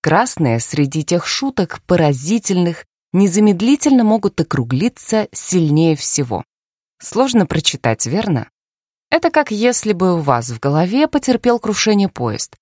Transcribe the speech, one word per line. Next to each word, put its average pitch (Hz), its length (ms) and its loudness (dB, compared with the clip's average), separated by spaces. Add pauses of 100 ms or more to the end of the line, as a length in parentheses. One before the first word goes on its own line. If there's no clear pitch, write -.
Красные 147 580 0
среди 147 420 -2
тех 170 240 -2
шуток - 600 -4
поразительных 170 960 0 (300)
незамедлительно 208 920 4
могут 208 340 0
округлиться 151 920 -2
сильнее 160 640 2
всего. 120 480 -4 (560)
Сложно 240 460 0
прочитать, - 580 -2
верно? 151 460 -4 (600)
Это 339 200 0
как 302 200 0
если 214 440 0
бы 180 220 2
у - 20 0
вас 123 320 0
в 113 100 -10
голове 180 480 2
потерпел 240 500 0
крушение 202 520 0
поезд. - 520 -6